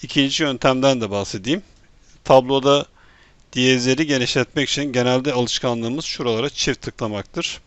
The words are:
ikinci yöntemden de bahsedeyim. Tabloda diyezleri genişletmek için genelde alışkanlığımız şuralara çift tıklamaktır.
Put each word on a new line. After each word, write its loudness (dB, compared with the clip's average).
ikinci 0
yöntemden 2
de -4
bahsedeyim. -4
Tabloda 4
diyezleri 2
genişletmek 0
için -4
genelde 0
alışkanlığımız -2
şuralara -4
çift -4
tıklamaktır. -8